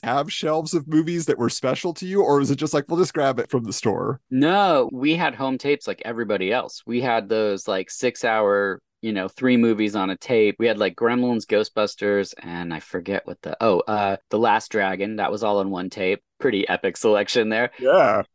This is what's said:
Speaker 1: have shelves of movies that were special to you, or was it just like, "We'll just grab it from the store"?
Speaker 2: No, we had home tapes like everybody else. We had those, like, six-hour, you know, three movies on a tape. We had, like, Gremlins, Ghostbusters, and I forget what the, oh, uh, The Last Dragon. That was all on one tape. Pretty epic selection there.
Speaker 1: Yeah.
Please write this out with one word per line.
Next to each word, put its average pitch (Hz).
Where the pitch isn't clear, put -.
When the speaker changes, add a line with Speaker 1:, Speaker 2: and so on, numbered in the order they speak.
Speaker 1:
have 139
shelves 156
of 143
movies 160
that 143
were 117
special -
to 185
you, 190
or 143
was 139
it 139
just 156
like, 143
"We'll 170
just 170
grab 135
it -
from 123
the 98
store"? 104
Speaker 2:
No, 156
we 143
had 156
home 131
tapes 143
like 95
everybody 104
else. -
We 120
had 113
those, 107
like, 95
six-hour, 104
you 113
know, 95
three 127
movies 107
on 98
a 90
tape. 107
We 113
had, 107
like, 98
Gremlins, 120
Ghostbusters, 101
and 87
I 78
forget 95
what -
the, 78
oh, 101
uh, 101
The 107
Last 110
Dragon. 98
That 101
was 107
all 104
on 98
one 92
tape. 98
Pretty 107
epic 92
selection 107
there. 113
Speaker 1:
Yeah. 127